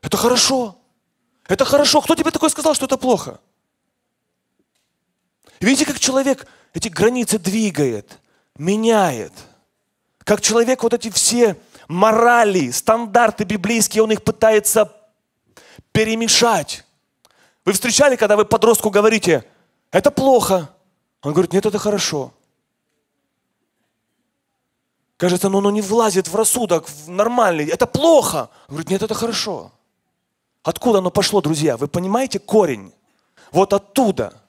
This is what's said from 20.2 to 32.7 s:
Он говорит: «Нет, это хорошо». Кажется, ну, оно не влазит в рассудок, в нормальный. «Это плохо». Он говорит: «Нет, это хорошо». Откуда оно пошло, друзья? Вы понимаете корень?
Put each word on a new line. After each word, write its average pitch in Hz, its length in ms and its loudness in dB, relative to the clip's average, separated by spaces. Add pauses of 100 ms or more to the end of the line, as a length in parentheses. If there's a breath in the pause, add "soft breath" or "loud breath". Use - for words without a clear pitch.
Он 143 100 -6
говорит: 170 220 0
«Нет, 196 100 0
это 208 140 -2
хорошо». 160 560 -4 (2750)
Кажется, 180 320 0
ну, 196 100 0
оно 202 120 2
не 208 100 -2
влазит 202 480 0
в 170 80 -6
рассудок, 208 520 -2
в 151 200 -20
нормальный. 190 600 0
«Это 170 180 0
плохо». 269 640 2 (180 soft breath)
Он 139 60 -16
говорит: 160 160 -10
«Нет, 190 120 -2
это 220 120 -6
хорошо». 208 580 -8 (920)
Откуда 208 360 0
оно 185 120 -2
пошло, 202 300 0
друзья? 151 380 -2
Вы 143 100 -6
понимаете 196 500 -4
корень? 143 540 -2 (580 soft breath)